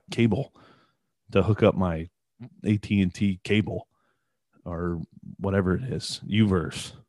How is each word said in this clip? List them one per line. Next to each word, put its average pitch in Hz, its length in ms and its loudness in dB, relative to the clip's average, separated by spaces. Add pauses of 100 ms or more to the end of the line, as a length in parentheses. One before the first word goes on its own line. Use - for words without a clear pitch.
(120)
cable 113 420 0 (800)
to 98 120 4
hook 98 200 2
up 104 120 6
my 85 340 -2 (540)
A 104 140 2
T 101 240 0
and 90 120 2
T 98 300 -2
cable 101 440 -2 (800)
or 85 360 -4 (360)
whatever 95 380 2
it 110 80 -4
is, - 460 -8
Uverse, 95 640 0 (160)